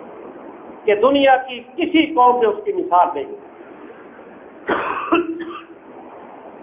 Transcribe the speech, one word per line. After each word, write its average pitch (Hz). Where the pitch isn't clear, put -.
کہ 208
دنیا 269
کی 254
کسی 330
قوم 247
میں 226
اس -
کی 202
مثال 180
نہیں۔ -